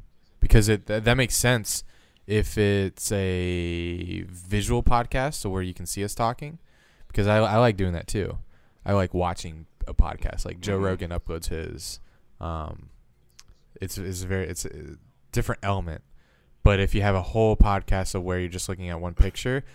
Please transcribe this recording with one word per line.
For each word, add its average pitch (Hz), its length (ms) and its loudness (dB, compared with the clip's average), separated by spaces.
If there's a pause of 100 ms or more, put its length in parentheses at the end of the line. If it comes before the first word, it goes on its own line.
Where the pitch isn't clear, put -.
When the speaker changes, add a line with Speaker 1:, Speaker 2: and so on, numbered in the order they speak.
(400)
Speaker 1:
Because 110 280 8
it 107 200 2
th-, 107 160 -2
that 117 120 4
makes 127 220 2
sense 123 460 0 (440)
if 104 300 0
it's 101 560 2
a 90 1120 -4
visual 101 560 -2
podcast, 127 520 4
so - 140 -6
where 95 120 -2
you 92 120 -6
can 90 120 -12
see 98 180 -6
us 104 120 -4
talking. 123 440 -4 (480)
Because 101 200 0
I, 107 100 6
I 107 200 4
like 117 200 6
doing 92 160 0
that, - 140 -8
too. - 320 -4 (460)
I - 80 -2
like 95 200 2
watching 87 520 -4 (220)
a - 60 -10
podcast. - 520 -8
Like, 90 140 -12
Joe 98 160 -6
Speaker 2:
Mm-hmm. 95 100 -2
Speaker 1:
Rogan 92 260 -6
uploads 85 360 -10
his. 80 540 -10 (400)
Um, 78 480 -10 (880)
it's, - 180 -8
it's 92 260 -6
very, 92 240 -2
it's 87 180 -8
a - 320 -14 (340)
different - 320 -2
element. 92 380 -2 (640)
But 101 160 8
if 98 160 2
you 104 60 2
have 101 140 4
a 95 60 2
whole 110 360 2
podcast 98 580 4
of 92 80 -4
where 92 160 -2
you're 90 80 -2
just 90 220 -8
looking 92 200 -8
at 85 100 -6
one 87 140 -8
picture, 123 600 0